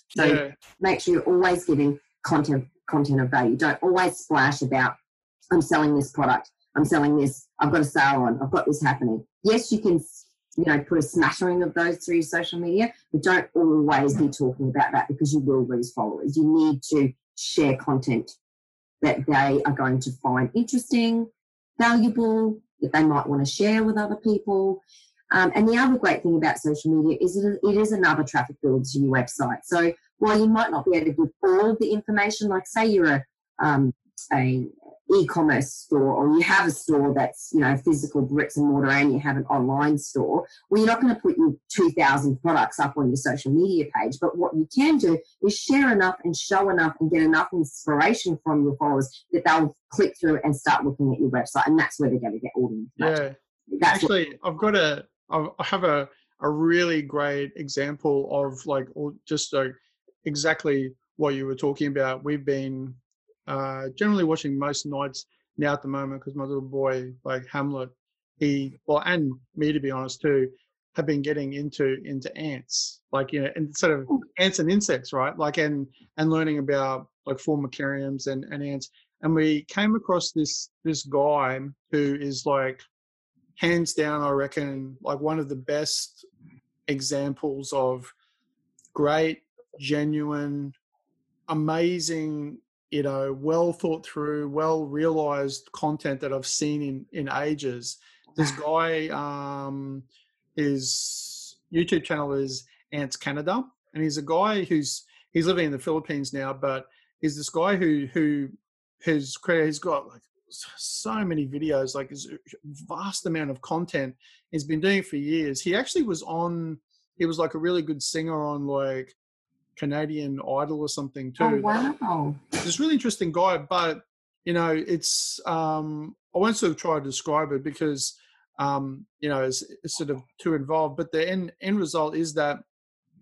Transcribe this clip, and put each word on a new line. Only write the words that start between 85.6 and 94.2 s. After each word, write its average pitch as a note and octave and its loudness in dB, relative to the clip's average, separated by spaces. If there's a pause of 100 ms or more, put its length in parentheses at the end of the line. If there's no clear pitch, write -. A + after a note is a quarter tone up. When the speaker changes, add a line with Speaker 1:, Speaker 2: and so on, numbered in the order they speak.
Speaker 2:
examples C#3 -6
of B2+ -2 (800)
great, D#3 0 (380)
genuine, D3 -4 (720)
amazing, D#3+ -2 (320)
you D3 -2
know, C3+ -2
well D#3+ 0
thought E3 -4
through, D3 -6